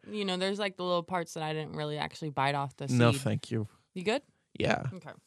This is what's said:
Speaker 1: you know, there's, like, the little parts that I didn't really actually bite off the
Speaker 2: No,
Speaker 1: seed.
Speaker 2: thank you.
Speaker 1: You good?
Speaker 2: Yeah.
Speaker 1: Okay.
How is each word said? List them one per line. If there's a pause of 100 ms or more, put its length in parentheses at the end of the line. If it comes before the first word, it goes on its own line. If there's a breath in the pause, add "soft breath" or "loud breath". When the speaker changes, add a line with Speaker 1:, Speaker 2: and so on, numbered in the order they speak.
(100)
Speaker 1:
you
know,
there's,
like,
the
little
parts
that
I
didn't
really
actually
bite
off
the
Speaker 2:
No,
Speaker 1:
seed.
Speaker 2:
thank
you. (260)
Speaker 1:
You
good? (360)
Speaker 2:
Yeah. (100)
Speaker 1:
Okay. (160)